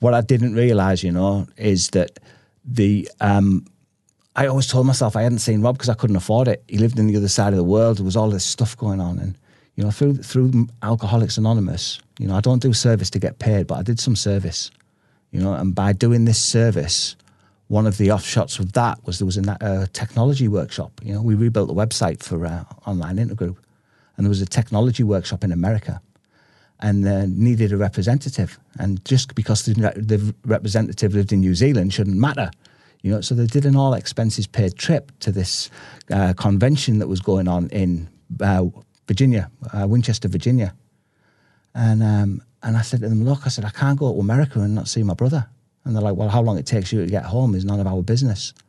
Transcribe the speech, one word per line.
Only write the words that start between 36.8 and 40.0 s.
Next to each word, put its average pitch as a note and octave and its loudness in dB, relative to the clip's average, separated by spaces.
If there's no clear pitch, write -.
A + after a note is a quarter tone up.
that D#2+ -2
was F#2 -2
going F#2+ 0
on F2+ -2
in, F2+ -2
uh, F#2 2
Virginia, A2+ 2
uh, G2+ -2
Winchester, A#2 0